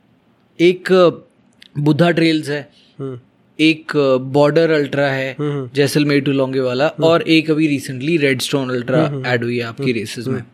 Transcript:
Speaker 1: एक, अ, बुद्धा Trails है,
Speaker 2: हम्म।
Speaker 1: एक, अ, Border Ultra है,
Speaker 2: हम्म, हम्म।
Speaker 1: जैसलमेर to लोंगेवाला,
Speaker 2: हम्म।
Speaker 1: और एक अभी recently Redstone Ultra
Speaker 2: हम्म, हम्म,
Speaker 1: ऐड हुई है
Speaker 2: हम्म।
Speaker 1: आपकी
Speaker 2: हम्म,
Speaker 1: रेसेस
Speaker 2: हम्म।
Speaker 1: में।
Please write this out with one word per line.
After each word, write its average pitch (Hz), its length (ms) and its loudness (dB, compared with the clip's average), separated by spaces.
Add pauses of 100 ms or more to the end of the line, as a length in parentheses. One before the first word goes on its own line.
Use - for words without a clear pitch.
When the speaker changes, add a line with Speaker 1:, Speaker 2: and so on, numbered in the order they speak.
(600)
Speaker 1:
एक, 180 320 2
अ, 180 180 6 (680)
बुद्धा 151 300 4
Trails 160 380 0
है, 143 220 -8 (300)
Speaker 2:
हम्म। 131 200 -12 (400)
Speaker 1:
एक, 156 360 0
अ, 135 200 4
Border 147 540 2
Ultra 143 360 0
है, 135 340 -4
Speaker 2:
हम्म, 147 120 -4
हम्म। 131 220 -8
Speaker 1:
जैसलमेर 143 480 2
to 139 60 -4
लोंगेवाला, 135 580 0
Speaker 2:
हम्म। 151 180 -2
Speaker 1:
और 165 180 2
एक 160 280 2
अभी 147 300 0
recently 143 400 -4
Redstone 135 500 -2
Ultra 127 360 0
Speaker 2:
हम्म, 143 100 -6
हम्म, 127 100 -8
Speaker 1:
ऐड 123 180 0
हुई 120 120 -2
है 117 40 -2
Speaker 2:
हम्म। 117 80 -6
Speaker 1:
आपकी 113 140 -10
Speaker 2:
हम्म, 131 120 0
Speaker 1:
रेसेस 113 320 -8
Speaker 2:
हम्म। 131 100 -4
Speaker 1:
में। 123 180 -10